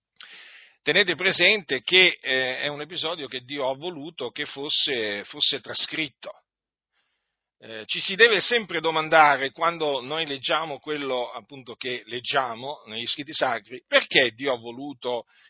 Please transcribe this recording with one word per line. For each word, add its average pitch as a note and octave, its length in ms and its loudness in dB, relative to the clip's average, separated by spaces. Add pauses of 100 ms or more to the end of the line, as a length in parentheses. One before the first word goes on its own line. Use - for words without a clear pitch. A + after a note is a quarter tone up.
(880)
Tenete F3+ 280 4
presente F3+ 640 2
che, F3+ 360 4
eh, C3 420 -2
è C3+ 80 -4
un D3 120 -8
episodio D#3 480 -8
che B2+ 120 -10
Dio C3 280 -6
ha C3+ 80 -4
voluto D3 540 -10
che D3 160 -8
fosse, A#2 800 0
fosse C#3+ 360 0
trascritto. D3 720 -2 (1300)
Eh, A2 260 -14
ci - 160 -6
si G3 140 -2
deve G#3 260 6
sempre F3+ 400 0
domandare, D#3 720 4
quando D#3+ 500 -2
noi D3+ 260 -4
leggiamo D3 520 -4
quello, C3+ 520 -6
appunto, A#2+ 440 -16
che B2 320 -8
leggiamo B2+ 800 -4
negli A2+ 180 -8
scritti C#3+ 300 -4
sacri, A#2+ 520 -2
perché D#3+ 440 2
Dio B2+ 240 -4
ha - 20 -4
voluto B2 720 -8 (240)